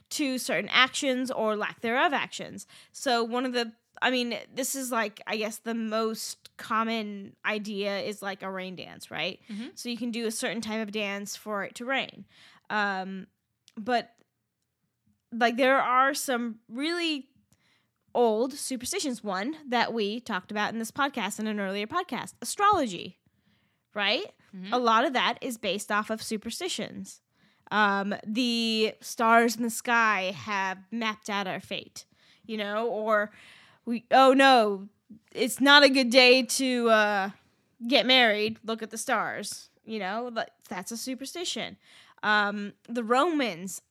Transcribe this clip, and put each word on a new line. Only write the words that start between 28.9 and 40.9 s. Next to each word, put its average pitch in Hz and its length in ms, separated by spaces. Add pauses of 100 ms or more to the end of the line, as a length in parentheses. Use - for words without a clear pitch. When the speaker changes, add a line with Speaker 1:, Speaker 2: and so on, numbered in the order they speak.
Speaker 1:
stars 233 560
in 240 60
the 233 60
sky 214 640
have 190 420 (140)
mapped 220 380
out 202 180
our 165 120
fate, - 460 (400)
you 220 120
know, 214 300
or 214 440 (540)
we, 233 260
"Oh 262 220
no, 226 540 (460)
it's - 260
not 285 240
a 277 60
good 262 200
day 254 340
to, 247 460
uh, 208 400 (580)
get 233 180
married. 220 580
Look 220 200
at 214 80
the 226 60
stars," 196 720 (140)
you 220 160
know, 220 320
like, 226 200 (180)
that's 180 220